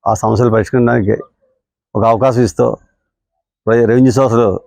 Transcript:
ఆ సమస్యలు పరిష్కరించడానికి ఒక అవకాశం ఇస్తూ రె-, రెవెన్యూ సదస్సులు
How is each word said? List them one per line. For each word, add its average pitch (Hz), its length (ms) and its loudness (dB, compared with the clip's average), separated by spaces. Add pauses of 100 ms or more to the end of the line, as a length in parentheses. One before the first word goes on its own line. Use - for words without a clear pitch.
ఆ 110 160 0
సమస్యలు 113 320 0
పరిష్కరించడానికి 113 600 0 (800)
ఒక 104 100 -2
అవకాశం 117 420 0
ఇస్తూ - 180 -2 (1000)
రె-, 117 220 2
రెవెన్యూ 127 220 4
సదస్సులు 117 380 0 (180)